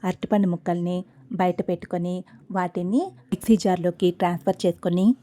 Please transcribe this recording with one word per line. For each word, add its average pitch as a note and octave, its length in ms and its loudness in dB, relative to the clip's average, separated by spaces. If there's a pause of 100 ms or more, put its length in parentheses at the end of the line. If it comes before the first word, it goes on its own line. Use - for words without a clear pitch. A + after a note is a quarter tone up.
అరటిపండు G3 460 0
ముక్కల్ని F3 440 -2 (440)
బయట F3+ 180 0 (100)
పెట్టుకొని F3 460 -4 (420)
వాటిని F3+ 460 -2 (300)
మిక్సీ - 320 4
జార్లోకి F3+ 440 2 (140)
ట్రాన్స్‌ఫర్ F3 420 -2
చేసుకొని F3+ 420 2 (160)